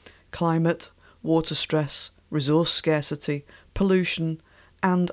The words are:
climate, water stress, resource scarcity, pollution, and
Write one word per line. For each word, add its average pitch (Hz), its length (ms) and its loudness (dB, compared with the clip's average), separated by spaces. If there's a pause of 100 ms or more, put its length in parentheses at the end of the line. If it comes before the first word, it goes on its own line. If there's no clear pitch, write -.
(320)
climate, 165 580 0 (320)
water 160 320 0
stress, - 560 -2 (200)
resource 151 420 2
scarcity, 147 760 -2 (300)
pollution, 175 640 0 (400)
and 180 320 2